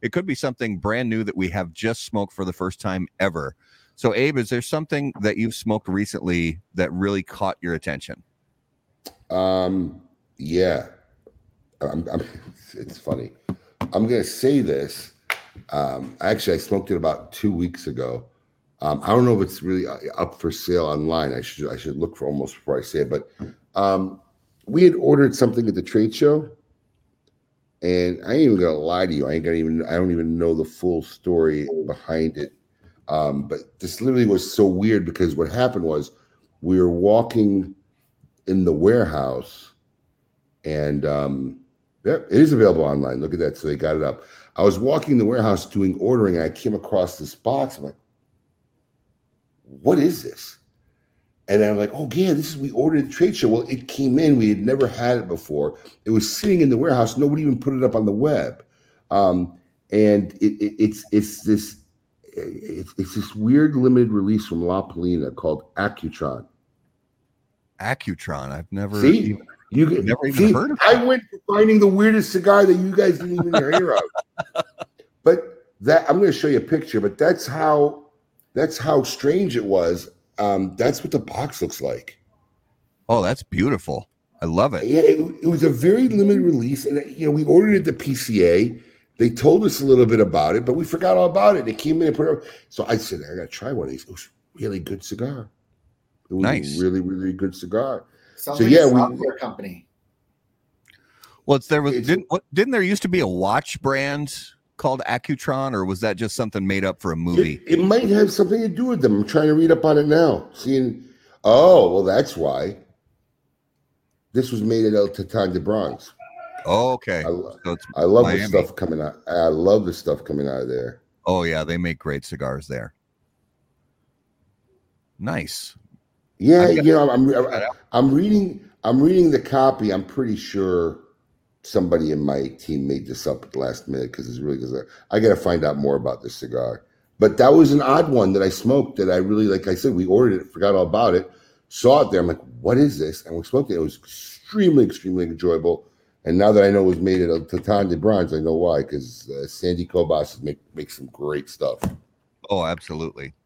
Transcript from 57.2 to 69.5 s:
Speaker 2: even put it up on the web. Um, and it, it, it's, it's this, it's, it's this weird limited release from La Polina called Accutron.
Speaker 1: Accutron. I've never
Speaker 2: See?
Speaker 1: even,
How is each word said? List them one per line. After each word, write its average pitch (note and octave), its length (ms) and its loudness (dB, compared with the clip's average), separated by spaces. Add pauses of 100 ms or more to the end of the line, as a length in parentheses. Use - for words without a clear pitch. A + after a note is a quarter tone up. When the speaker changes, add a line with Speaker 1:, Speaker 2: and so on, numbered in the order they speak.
Speaker 2:
even C3+ 180 0
put C#3 140 -4
it B2+ 100 0
up A2 120 0
on G#2+ 100 0
the G2+ 80 0
web. G#2+ 500 -2 (480)
Um, F2+ 460 2 (340)
and G#2 440 4
it, G#2 180 0 (100)
it, G#2 180 -4
it's, G#2+ 300 0
it's - 320 -2
this, - 340 -2 (580)
it's, - 640 -12
it's F#2 180 -8
this G#2 200 -8
weird C#3+ 400 2
limited B2 360 4
release G#2 360 0
from E2+ 160 -4
La F2+ 180 -2
Polina E2+ 500 -4
called - 320 -6 (120)
Accutron. D#2+ 680 -8 (1300)
Speaker 1:
Accutron. E2 720 -8
I've D#2+ 200 -12
never G2+ 300 -4
Speaker 2:
See? E3 180 6
Speaker 1:
even, G#2 220 -4 (300)